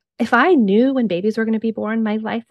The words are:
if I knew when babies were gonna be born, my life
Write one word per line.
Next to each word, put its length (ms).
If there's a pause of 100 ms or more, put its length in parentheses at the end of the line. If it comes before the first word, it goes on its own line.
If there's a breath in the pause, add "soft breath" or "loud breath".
(200)
if 120
I 220
knew 400
when 140
babies 280
were 80
gonna 140
be 140
born, 320
my 120
life 340